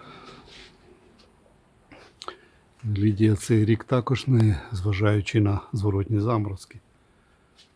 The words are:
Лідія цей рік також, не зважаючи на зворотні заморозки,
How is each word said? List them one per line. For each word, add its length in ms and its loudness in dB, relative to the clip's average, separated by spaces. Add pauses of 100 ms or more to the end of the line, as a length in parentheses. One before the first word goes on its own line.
(2750)
Лідія 520 2
цей 280 2
рік 200 2
також, 420 -2
не 340 2 (120)
зважаючи 680 0
на 200 0 (120)
зворотні 480 -2
заморозки, 600 -4 (960)